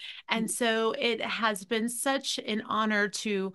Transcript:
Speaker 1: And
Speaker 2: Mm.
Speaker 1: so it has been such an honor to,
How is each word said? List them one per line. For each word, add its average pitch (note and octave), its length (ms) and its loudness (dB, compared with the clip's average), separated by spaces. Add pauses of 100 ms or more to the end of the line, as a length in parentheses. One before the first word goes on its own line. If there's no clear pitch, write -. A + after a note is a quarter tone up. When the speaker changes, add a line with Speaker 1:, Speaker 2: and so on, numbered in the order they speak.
(280)
Speaker 1:
And A3+ 200 2
Speaker 2:
Mm. - 20 -4
Speaker 1:
so A3+ 480 2
it A#3+ 220 0
has G#3+ 440 0
been A3+ 240 0
such C4+ 520 0
an A3 220 -2
honor G#3+ 460 2
to, F#3+ 460 -2